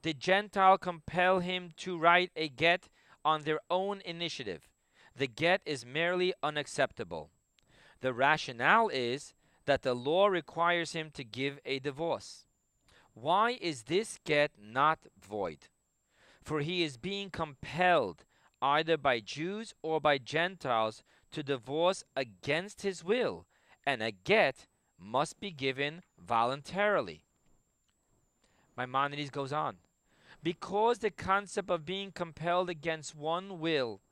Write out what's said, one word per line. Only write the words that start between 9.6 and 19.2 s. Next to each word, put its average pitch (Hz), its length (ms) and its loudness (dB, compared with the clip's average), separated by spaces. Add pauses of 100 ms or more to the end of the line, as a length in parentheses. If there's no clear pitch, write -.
that 139 160 2
the 127 120 0
law 151 320 4
requires 170 640 0
him 156 200 -8
to 143 100 -12
give 135 420 -6
a 135 140 -4
divorce. 139 680 -6 (640)
Why 202 480 0
is 151 240 -6
this 208 400 -2
get 147 340 2
not 131 480 0 (120)
void? 95 500 -6 (720)
For 151 200 -4
he 170 220 -2
is 143 140 -4
being 196 340 -8
compelled 156 960 0 (380)
either 156 340 4
by 131 240 2